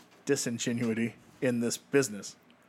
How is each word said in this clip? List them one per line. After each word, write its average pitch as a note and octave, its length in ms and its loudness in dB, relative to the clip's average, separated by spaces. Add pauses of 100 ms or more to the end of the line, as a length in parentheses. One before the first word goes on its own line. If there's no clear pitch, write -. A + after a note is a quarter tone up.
(240)
disingenuity A#2 920 0 (260)
in A#2+ 200 2
this A#2 160 0
business G#2+ 600 0 (320)